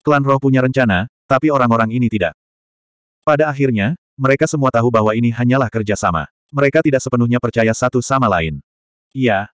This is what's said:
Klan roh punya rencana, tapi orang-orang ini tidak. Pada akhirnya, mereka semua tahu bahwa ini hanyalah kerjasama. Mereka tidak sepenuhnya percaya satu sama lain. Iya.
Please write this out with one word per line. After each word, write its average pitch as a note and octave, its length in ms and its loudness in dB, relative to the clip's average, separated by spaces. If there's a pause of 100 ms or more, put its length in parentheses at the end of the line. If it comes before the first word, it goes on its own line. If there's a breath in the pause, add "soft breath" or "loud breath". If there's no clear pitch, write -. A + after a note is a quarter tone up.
Klan C#3+ 240 0
roh C#3 160 2
punya C3 240 2
rencana, B2 420 0 (220)
tapi D3+ 240 2
orang-orang A#2 420 2
ini B2 140 0
tidak. G#2+ 260 -2 (880)
Pada D3+ 300 0
akhirnya, C3+ 420 0 (220)
mereka C#3 320 0
semua C3+ 240 0
tahu A#2 160 2
bahwa G#2+ 240 2
ini A#2 160 0
hanyalah B2 400 0
kerjasama. G2+ 580 -4 (240)
Mereka C#3+ 320 0
tidak C3+ 220 0
sepenuhnya A#2+ 340 0
percaya A#2 380 0
satu B2 240 -2
sama C3+ 260 -2
lain. E2 320 -2 (540)
Iya. A2 460 -2